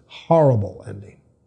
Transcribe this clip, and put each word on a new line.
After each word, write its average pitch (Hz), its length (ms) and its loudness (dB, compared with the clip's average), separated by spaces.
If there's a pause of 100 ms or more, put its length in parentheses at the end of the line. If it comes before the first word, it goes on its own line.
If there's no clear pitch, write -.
Horrible 135 800 0
ending. - 320 -18 (280)